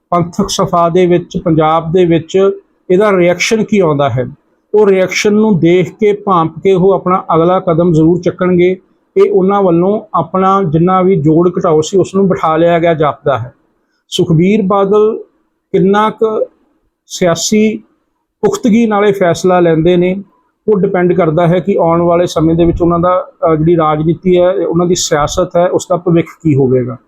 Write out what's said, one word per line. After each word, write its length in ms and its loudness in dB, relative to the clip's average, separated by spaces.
ਪੰਥਕ 400 -4
ਸਭਾ 400 -2
ਦੇ 160 2
ਵਿੱਚ, 320 -2
ਪੰਜਾਬ 540 0
ਦੇ 140 2
ਵਿੱਚ, 460 0
ਇਹਦਾ 280 2
ਰਿਐਕਸ਼ਨ 460 0
ਕੀ 160 -2
ਆਉਂਦਾ 300 0
ਹੈ। 160 -4
ਉਹ 120 4
ਰਿਐਕਸ਼ਨ 460 0
ਨੂੰ 260 2
ਦੇਖ 300 2
ਕੇ, 240 0
ਭਾਂਪ 380 -2
ਕੇ 80 2
ਉਹ 200 2
ਆਪਣਾ 320 -2
ਅਗਲਾ 240 0
ਕਦਮ 340 0
ਜ਼ਰੂਰ 280 2
ਚੱਕਣਗੇ। 580 0
ਇਹ 140 2
ਉਹਨਾਂ 320 0
ਵੱਲੋਂ 380 0
ਆਪਣਾ 500 0
ਜਿੰਨਾ 380 0
ਵੀ 140 2
ਜੋੜ 340 2
ਘਟਾਓ 220 0
ਸੀ, 160 -2
ਉਸ 180 -2
ਨੂੰ 120 2
ਬਿਠਾ 300 -2
ਲਿਆ 220 2
ਗਿਆ 140 0
ਜਾਪਦਾ 440 -2
ਹੈ। 160 -10
ਸੁਖਬੀਰ 540 0
ਬਾਦਲ 600 0
ਕਿੰਨਾ 380 2
ਕੁ 360 -4
ਸਿਆਸੀ 720 -2
ਪੁਖਤਗੀ 440 0
ਨਾਲ 200 0
ਇਹ 80 2
ਫੈਸਲਾ 460 0
ਲੈਂਦੇ 380 2
ਨੇ, 260 -2
ਉਹ 120 2
ਡਿਪੈਂਡ 340 0
ਕਰਦਾ 340 0
ਹੈ 120 2
ਕਿ 200 -2
ਆਉਣ 220 0
ਵਾਲੇ 240 2
ਸਮੇਂ 300 0
ਦੇ 100 2
ਵਿੱਚ 160 0
ਉਹਨਾਂ 180 0
ਦਾ, 320 -2
ਅ, 40 0
ਜਿਹੜੀ 220 2
ਰਾਜਨੀਤੀ 640 0
ਹੈ, 120 2
ਉਹਨਾਂ 340 -2
ਦੀ 100 0
ਸਿਆਸਤ 640 -2
ਹੈ, 120 0
ਉਸ 200 -4
ਦਾ 80 0
ਭਵਿੱਖ 300 0
ਕੀ 120 0
ਹੋਵੇਗਾ। 420 0